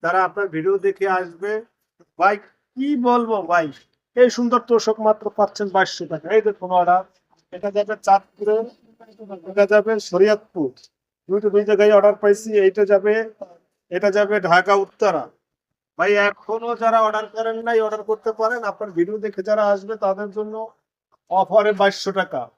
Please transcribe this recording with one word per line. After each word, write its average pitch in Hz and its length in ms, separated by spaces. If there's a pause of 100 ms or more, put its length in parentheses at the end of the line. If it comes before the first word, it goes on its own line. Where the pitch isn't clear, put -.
যারা 175 260
আপনার 202 260
ভিডিও 170 220 (100)
দেখে 196 200 (140)
আসবে, 180 320 (680)
ভাই, 196 180 (380)
কি 262 140 (200)
বলবো 233 280 (140)
ভাই, 170 160 (500)
এই 247 200
সুন্দর 240 240 (100)
তোষক 220 260 (100)
মাত্র 214 180 (140)
পাচ্ছেন 208 380
বাইশশো 190 360
টাকা। 160 140 (100)
এই 220 120
দেখুন 180 220 (100)
অর্ডার, 180 220 (540)
এটা 190 200
যাবে 208 180 (120)
চাঁদপুরে, 202 500 (920)
এটা 202 220
যাবে 208 200 (180)
শরীয়তপুর, 185 600 (580)
দুইটা, 208 260
দুই 208 140
জায়গায় 208 300
অর্ডার 202 240
পাইছি। 208 260 (160)
এইটা 190 180 (100)
যাবে, 202 220 (840)
এটা 190 200
যাবে 208 200 (140)
ঢাকা 185 240 (100)
উত্তরা। 180 400 (760)
ভাই, 185 120 (180)
এখনো 226 400 (140)
যারা 226 240
অর্ডার 214 280
করেন 226 320
নাই, 233 200
অর্ডার 214 240
করতে 220 200 (100)
পারেন। 226 200 (100)
আপনার 202 280
ভিডিও 185 260
দেখে 202 240
যারা 214 240
আসবে, 202 220 (100)
তাদের 202 320
জন্য 214 180 (840)
অফারে 208 400
বাইশশো 196 300 (100)
টাকা। 151 220 (160)